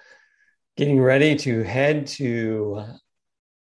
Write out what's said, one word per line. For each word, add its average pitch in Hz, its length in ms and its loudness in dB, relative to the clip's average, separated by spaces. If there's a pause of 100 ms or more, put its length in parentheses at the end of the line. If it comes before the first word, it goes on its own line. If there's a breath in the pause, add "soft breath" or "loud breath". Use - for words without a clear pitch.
(760 soft breath)
getting 143 240 2
ready 139 360 4
to 120 280 -2
head 139 440 0
to, 110 760 -4 (800)